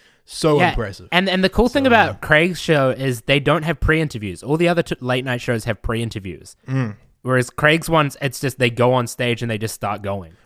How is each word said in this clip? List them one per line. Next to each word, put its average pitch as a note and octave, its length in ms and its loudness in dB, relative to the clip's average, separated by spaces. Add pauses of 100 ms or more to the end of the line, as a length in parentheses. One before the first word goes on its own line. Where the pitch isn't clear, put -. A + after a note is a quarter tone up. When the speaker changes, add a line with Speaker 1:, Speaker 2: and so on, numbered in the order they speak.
(240)
Speaker 1:
so D3+ 360 2
Speaker 2:
Yeah, F3 80 4
Speaker 1:
impressive. G#2+ 420 -6
Speaker 2:
and, F#3 180 2
and F#3 140 0
the F#3+ 60 4
cool A#3 200 2
thing C#4 140 0
Speaker 1:
So, C4+ 60 4
Speaker 2:
about G#3+ 240 6
Speaker 1:
yeah. - 60 -12 (100)
Speaker 2:
Craig's D#3+ 320 4
show C#3 300 2
is B2+ 320 -4
they C#3+ 180 2
don't D3+ 240 2
have D#3+ 160 -4
pre-interviews. B2 640 -2
All C#3+ 120 0
the E3+ 120 4
other E3+ 160 2
t-, - 160 -6
late B2+ 240 -2
night B2 160 -4
shows A#2 240 -2
have A2+ 180 -4
pre-interviews. A2 720 -6 (140)
Speaker 1:
Mm. B2+ 260 -2 (280)
Speaker 2:
Whereas B2+ 280 2
Craig's D#3 400 -2
ones, D3 320 0
it's C3+ 160 -6
just C3 220 -4
they A#2+ 100 2
go A#2+ 240 2
on A#2+ 140 0
stage A#2+ 340 -4
and A#2 80 -4
they A2 80 -4
just A2 160 -8
start G2+ 280 -8
going. G2 320 -8 (100)